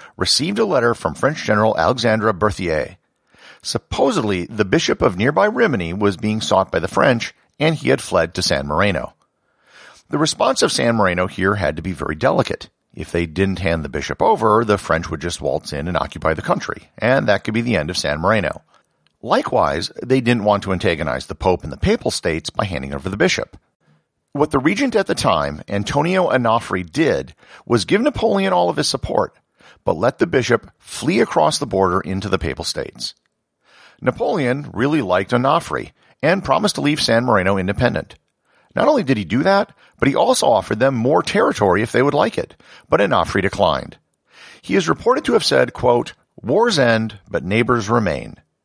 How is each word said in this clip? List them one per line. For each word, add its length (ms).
received 440
a 60
letter 280
from 200
French 300
General 340
Alexandre 540
Berthier. 640
Supposedly, 840
the 180
bishop 380
of 160
nearby 300
Rimini 440
was 240
being 240
sought 320
by 80
the 80
French, 480
and 160
he 140
had 120
fled 340
to 60
San 240
Marino. 480
The 100
response 420
of 100
San 240
Marino 320
here 280
had 220
to 40
be 100
very 220
delicate. 560
If 180
they 140
didn't 340
hand 240
the 60
bishop 320
over, 420
the 140
French 320
would 120
just 200
waltz 320
in 140
and 100
occupy 360
the 100
country, 540
and 300
that 160
could 100
be 80
the 160
end 120
of 80
San 220
Marino. 420
Likewise, 680
they 180
didn't 220
want 200
to 100
antagonize 520
the 100
Pope 280
and 80
the 60
Papal 340
States 380
by 160
handing 280
over 160
the 80
bishop. 400
What 180
the 80
regent 360
at 120
the 80
time, 520
Antonio 640
Onofre, 640
did 420
was 200
give 160
Napoleon 520
all 160
of 80
his 120
support, 440
but 120
let 240
the 80
bishop 500
flee 440
across 360
the 80
border 360
into 280
the 80
Papal 280
States. 500
Napoleon 720
really 280
liked 300
Onofre 600
and 220
promised 320
to 60
leave 200
San 240
Marino 320
independent. 580
Not 120
only 160
did 140
he 60
do 200
that, 280
but 80
he 80
also 320
offered 320
them 160
more 260
territory 640
if 80
they 100
would 140
like 240
it, 160
but 100
Onofre 420
declined. 560
He 120
is 140
reported 360
to 80
have 120
said, 280
quote, 400
"Wars 380
end, 400
but 160
neighbors 420
remain." 500